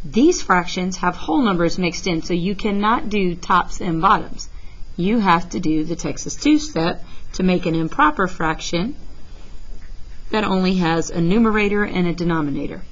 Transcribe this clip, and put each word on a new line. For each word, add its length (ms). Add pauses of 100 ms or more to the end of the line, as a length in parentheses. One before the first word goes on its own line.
these 380
fractions 580
have 180
whole 260
numbers 360
mixed 280
in, 160
so 100
you 220
cannot 560
do 240
tops 480
and 180
bottoms. 480 (480)
You 220
have 320
to 100
do 240
the 120
Texas 400
two-step 680 (300)
to 80
make 240
an 80
improper 520
fraction 720 (1300)
that 140
only 320
has 340
a 100
numerator 640
and 220
a 80
denominator. 760